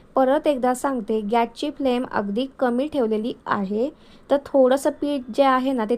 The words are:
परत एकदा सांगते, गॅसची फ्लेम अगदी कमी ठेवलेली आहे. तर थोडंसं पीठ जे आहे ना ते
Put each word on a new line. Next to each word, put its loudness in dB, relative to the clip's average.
परत 2
एकदा 2
सांगते, -4
गॅसची -2
फ्लेम -2
अगदी -2
कमी 0
ठेवलेली -2
आहे. -2
तर 4
थोडंसं 4
पीठ -4
जे 4
आहे 2
ना -2
ते 0